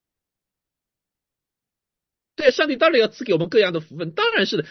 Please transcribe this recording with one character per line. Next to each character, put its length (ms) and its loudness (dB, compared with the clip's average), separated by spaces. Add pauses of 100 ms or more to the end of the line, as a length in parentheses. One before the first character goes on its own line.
(2250)
对， 160 2
上 180 0
帝 80 -4
当 140 2
然 100 4
要 60 2
赐 180 -10
给 80 0
我 60 2
们 100 -4
各 100 2
样 140 2
的 80 -4
福 160 -20
分， 140 -8
当 200 -2
然 140 0
是 100 -6
的。 160 -4